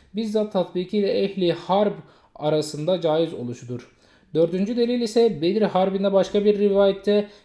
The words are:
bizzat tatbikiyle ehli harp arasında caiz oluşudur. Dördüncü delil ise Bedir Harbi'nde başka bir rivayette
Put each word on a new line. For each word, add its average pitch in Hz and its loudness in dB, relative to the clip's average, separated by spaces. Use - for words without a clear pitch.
bizzat 214 -2
tatbikiyle 185 -2
ehli 185 0
harp 196 0
arasında 151 -2
caiz 160 0
oluşudur. 120 -10
Dördüncü 185 0
delil 240 0
ise 226 2
Bedir 180 0
Harbi'nde 190 0
başka 190 2
bir 208 4
rivayette 202 2